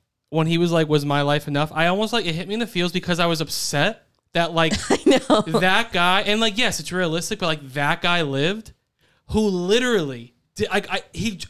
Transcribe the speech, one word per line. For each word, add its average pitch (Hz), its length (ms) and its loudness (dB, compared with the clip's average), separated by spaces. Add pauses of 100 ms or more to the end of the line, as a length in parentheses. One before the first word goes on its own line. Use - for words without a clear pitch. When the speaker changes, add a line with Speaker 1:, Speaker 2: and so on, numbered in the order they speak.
(300)
Speaker 1:
when 160 160 0
he 165 120 2
was 170 140 2
like, 160 160 2
"Was 151 160 2
my 143 180 0
life 143 260 0
enough?" 147 260 0
I 160 120 2
almost, 202 260 0
like, 226 140 -2
it 165 80 -2
hit 165 140 -6
me 202 60 -6
in 226 60 -2
the 233 60 -4
feels 175 260 -2
because 180 260 -2
I 175 80 2
was 165 140 0
upset 156 680 -2 (260)
that, 170 200 0
like, 165 200 2 (100)
Speaker 2:
<laughs> - 80 -2
I - 160 2
know. 247 340 4 (200)
Speaker 1:
that 196 320 2
guy, 180 300 4
and, 208 180 0
like, 220 180 0
yes, 220 220 0
it's 151 120 -10
realistic, 180 480 -2
but, 185 60 -2
like, 147 280 -4
that 147 280 0
guy 175 200 2
lived, 156 500 -2 (560)
who 214 120 0
literally 185 920 0 (200)
did, 202 160 -4
like, 196 200 -2
I, 190 120 -4 (100)
he, 185 380 -6